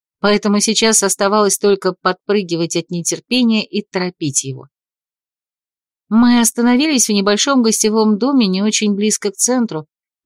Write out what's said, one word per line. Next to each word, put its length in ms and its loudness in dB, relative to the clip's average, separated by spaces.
Поэтому 400 2
сейчас 420 0
оставалось 560 0
только 420 0
подпрыгивать 760 -4
от 140 -6
нетерпения 720 -2
и 200 -6
торопить 600 -6
его. 260 -14
Мы 320 4
остановились 680 0
в 40 0
небольшом 500 2
гостевом 540 2
доме 300 2
не 160 0
очень 320 0
близко 360 -2
к 60 -18
центру, 500 -2